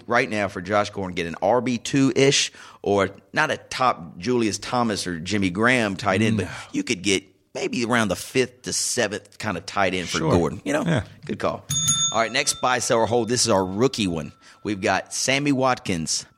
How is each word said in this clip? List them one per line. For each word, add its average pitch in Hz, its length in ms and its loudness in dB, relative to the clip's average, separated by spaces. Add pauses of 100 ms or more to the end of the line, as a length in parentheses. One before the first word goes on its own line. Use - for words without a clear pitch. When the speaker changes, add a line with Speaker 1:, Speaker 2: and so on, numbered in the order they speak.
Speaker 1:
right 117 200 2
now 101 200 -2
for 95 120 -10
Josh 101 300 0
Gordon 92 240 -8
get 85 120 -4
an 82 140 -8
R 110 200 4
B 120 180 0
two-ish 135 720 2 (320)
or 98 280 2 (220)
not 151 200 0
a 104 40 -4
top - 640 -2
Julius 110 400 0
Thomas 117 480 -2
or 87 140 -4
Jimmy 95 300 0
Graham 110 460 2
tight 98 240 2
end, 110 180 2
Speaker 2:
No. 95 60 0
Speaker 1:
but - 80 -10 (200)
you 285 100 -2
could 226 200 -4
get 95 200 2 (320)
maybe 196 300 -4
around 113 240 0
the 90 80 -2
fifth - 460 -4
to 90 100 -6
seventh - 680 -4
kind 101 180 -4
of 85 100 -8
tight 95 280 0
end 90 140 -4
for - 100 -2
Speaker 2:
Sure. 80 140 0
Speaker 1:
Gordon. 85 320 2
You 285 100 -4
know? 302 100 0
Speaker 2:
Yeah. 101 180 2 (220)
Speaker 1:
Good - 140 -8
call. 87 260 -4 (480)
All 107 80 0
right, 110 120 0
next 143 280 -2
buy, 123 200 2
sell, 120 180 2
or 113 80 2
hold. 113 220 2
This 120 140 2
is 113 80 0
our 98 140 4
rookie 104 440 0
one. 80 240 -4 (320)
We've 101 160 -4
got 92 340 0
Sammy 143 380 0
Watkins, 123 720 -2 (120)